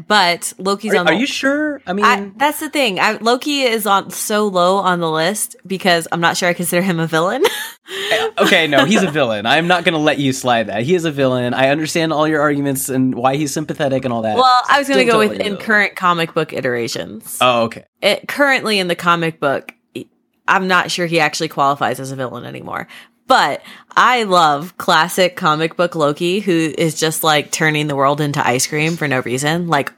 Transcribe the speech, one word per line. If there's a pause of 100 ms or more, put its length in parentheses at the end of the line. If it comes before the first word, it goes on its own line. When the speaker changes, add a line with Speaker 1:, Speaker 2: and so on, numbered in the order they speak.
Speaker 1:
but
Loki's
Speaker 2:
Are,
Speaker 1:
on
the
Speaker 2:
are
you
sure?
I
mean,
Speaker 1:
I,
that's
the
thing.
I,
Loki
is
on
so
low
on
the
list (100)
because
I'm
not
sure
I
consider
him
a
villain.
<laughs> (600)
Speaker 2:
Uh, (100)
okay,
no,
he's
a
villain.
I'm
not
gonna
let
you
slide
that.
He
is
a
villain.
I
understand
all
your
arguments
and
why
he's
sympathetic
and
all
that.
Speaker 1:
Well,
I
was
gonna
Speaker 2:
Still
Speaker 1:
go
Speaker 2:
don't
Speaker 1:
with
Speaker 2:
really
Speaker 1:
in
Speaker 2:
know.
Speaker 1:
current
comic
book
iterations.
Speaker 2:
Oh,
okay. (180)
Speaker 1:
It,
currently
in
the
comic
book, (720)
I'm
not
sure
he
actually
qualifies
as
a
villain
anymore. (400)
But (360)
I
love
classic
comic
book
Loki,
who
is
just,
like,
turning
the
world
into
ice
cream
for
no
reason,
like,